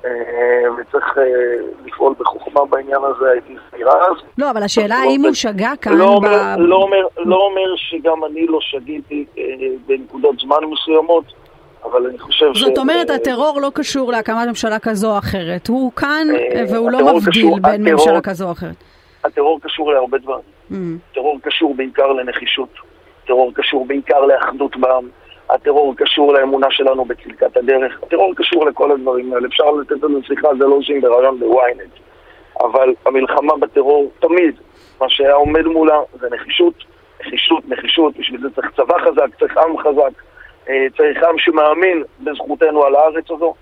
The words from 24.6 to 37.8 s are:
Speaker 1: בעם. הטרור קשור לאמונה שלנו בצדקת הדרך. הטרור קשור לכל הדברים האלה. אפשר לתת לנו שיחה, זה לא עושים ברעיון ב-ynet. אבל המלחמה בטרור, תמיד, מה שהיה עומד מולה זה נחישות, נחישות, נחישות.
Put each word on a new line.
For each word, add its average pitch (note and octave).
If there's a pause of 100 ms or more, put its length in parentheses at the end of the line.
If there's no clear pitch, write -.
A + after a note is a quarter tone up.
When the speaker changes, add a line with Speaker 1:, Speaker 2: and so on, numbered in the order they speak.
Speaker 1:
בעם. B2+ (420)
הטרור C#3+
קשור D3
לאמונה C3+
שלנו C3
בצדקת -
הדרך. C3
הטרור F#3+
קשור E3+
לכל C#3+
הדברים B2+
האלה. B2
אפשר D3+
לתת D3
לנו D3
שיחה, C#3+ (100)
זה C3+
לא C#3
עושים C#3
ברעיון B2+
ב-ynet. A#2+ (640)
אבל B2+ (120)
המלחמה C3+
בטרור, C#3+ (100)
תמיד, E3 (460)
מה C3
שהיה C#3
עומד D3+
מולה D#3 (220)
זה B2+
נחישות, E3+ (460)
נחישות, -
נחישות. C#3+